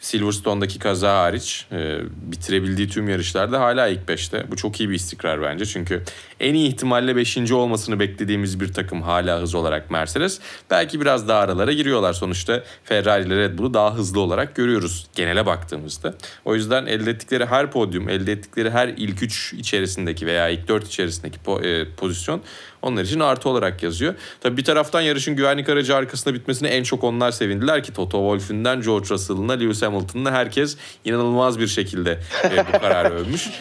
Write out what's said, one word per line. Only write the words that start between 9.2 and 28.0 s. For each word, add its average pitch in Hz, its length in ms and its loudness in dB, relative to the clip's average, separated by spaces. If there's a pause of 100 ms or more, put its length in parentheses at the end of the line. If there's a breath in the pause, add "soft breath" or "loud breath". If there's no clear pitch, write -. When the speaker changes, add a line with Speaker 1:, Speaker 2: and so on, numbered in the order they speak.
Speaker 1:
hız 85 140 -2
olarak 80 360 0
Mercedes. 85 500 -2 (300 loud breath)
Belki 165 300 2
biraz 131 280 2
daha 110 120 6
aralara 98 320 2
giriyorlar. 135 400 2
Sonuçta 92 500 -2 (220 loud breath)
Ferrari 101 420 4
ile 92 100 2
Red 98 220 2
Bull'u 123 160 0
daha 107 200 4
hızlı 101 260 0
olarak 98 340 0
görüyoruz 101 600 0
genele 90 320 2
baktığımızda. 78 680 -4 (300 loud breath)
O 110 100 2
yüzden 117 320 2
elde 110 240 -2
ettikleri 120 360 -2
her 139 240 2
podyum, 92 380 0
elde 95 240 0
ettikleri 110 380 -2
her 120 180 2
ilk 101 340 -6
üç - 300 -6
içerisindeki 90 720 -4
veya 85 220 2
ilk 85 200 -4
dört 107 180 0
içerisindeki 85 600 -6
po-, 95 200 0
e, 82 300 -2
pozisyon 95 440 -4 (420 loud breath)
onlar 113 200 0
için 127 180 -2
artı 139 280 2
olarak 98 340 0
yazıyor. 87 320 -2 (260 loud breath)
Tabii 123 160 0
bir 135 80 -2
taraftan 151 360 2
yarışın 147 360 0
güvenlik 139 320 2
aracı 139 280 4
arkasında 135 380 -2
bitmesine 131 340 -2
en 127 140 2
çok 123 220 -2
onlar 120 260 2
sevindiler 117 520 0
ki - 100 -12
Toto 92 260 -2 (200)